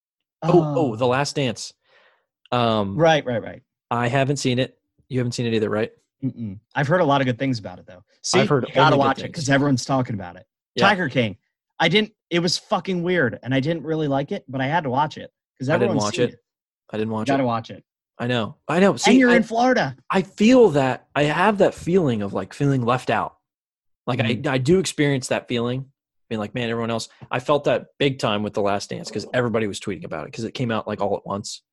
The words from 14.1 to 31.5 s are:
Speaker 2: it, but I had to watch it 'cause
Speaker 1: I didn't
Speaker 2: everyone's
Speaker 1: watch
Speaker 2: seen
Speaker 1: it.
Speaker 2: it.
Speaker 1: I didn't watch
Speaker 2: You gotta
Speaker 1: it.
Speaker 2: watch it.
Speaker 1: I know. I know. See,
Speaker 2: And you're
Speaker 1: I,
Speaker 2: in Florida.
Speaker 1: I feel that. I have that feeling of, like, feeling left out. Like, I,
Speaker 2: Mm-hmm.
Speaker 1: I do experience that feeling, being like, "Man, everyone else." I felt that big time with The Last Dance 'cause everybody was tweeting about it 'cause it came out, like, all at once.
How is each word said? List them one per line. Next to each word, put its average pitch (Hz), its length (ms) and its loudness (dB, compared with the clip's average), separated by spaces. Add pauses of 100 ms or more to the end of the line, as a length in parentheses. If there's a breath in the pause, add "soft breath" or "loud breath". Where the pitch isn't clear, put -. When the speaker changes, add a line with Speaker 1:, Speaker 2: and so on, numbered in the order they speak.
Speaker 2:
it, 196 160 -8
but 131 120 -6
I 131 60 -2
had 160 180 -2
to 135 60 -4
watch 147 280 -2
it 95 120 -16 (280)
'cause 127 100 -6
Speaker 1:
I 147 60 2
didn't 175 100 2
Speaker 2:
everyone's 107 200 0
Speaker 1:
watch 104 120 -4
Speaker 2:
seen 123 80 2
Speaker 1:
it. 117 100 -4
Speaker 2:
it. - 60 -20 (500)
Speaker 1:
I 110 80 -10
didn't 110 140 -4
watch 110 160 -4
Speaker 2:
You 139 40 0
gotta 135 100 0
Speaker 1:
it. 127 40 0
Speaker 2:
watch 113 240 -4
it. 92 140 -18 (340)
Speaker 1:
I 120 100 -4
know. 120 280 -2 (120)
I 160 120 0
know. 190 160 6
See, - 140 2
Speaker 2:
And 254 100 8
you're 247 100 6
Speaker 1:
I, 240 60 6
Speaker 2:
in 233 60 4
Florida. 226 540 0 (140)
Speaker 1:
I 185 120 2
feel 226 480 6
that. 135 440 0
I 143 100 2
have 180 340 2
that 175 160 4
feeling 151 480 0
of, 98 100 -6
like, 95 220 -6
feeling 139 280 0
left 123 280 0
out. 101 260 -2 (720)
Like, 120 140 -2
I, 120 160 0
Speaker 2:
Mm-hmm. 139 120 -4
Speaker 1:
I 135 100 0
do 151 200 4
experience 143 500 0
that 113 200 -4
feeling, 123 380 -4 (440)
being 113 80 -4
like, 104 160 -6
"Man, 120 160 -6
everyone 117 200 -4
else." 113 180 -4 (220 loud breath)
I 127 100 -2
felt 143 240 0
that 127 240 0 (100)
big 135 220 0
time 107 220 0
with 104 120 -6
The 107 80 -2
Last 101 280 -2
Dance 117 200 -10
'cause 104 240 -8
everybody 117 320 0
was 95 140 -8
tweeting 87 240 -8
about 80 220 -10
it - 60 -16
'cause 113 120 -10
it - 100 -8
came 120 160 -4
out, 110 180 -2
like, 104 120 -6
all 101 160 0
at - 100 -12
once. - 360 -8 (100)